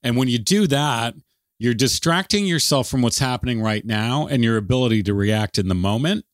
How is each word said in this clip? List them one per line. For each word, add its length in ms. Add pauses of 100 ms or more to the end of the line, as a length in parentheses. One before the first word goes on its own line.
And 140
when 120
you 100
do 300
that, 460 (440)
you're 160
distracting 720
yourself 420
from 140
what's 160
happening 420
right 240
now 440
and 160
your 120
ability 480
to 100
react 440
in 100
the 60
moment. 600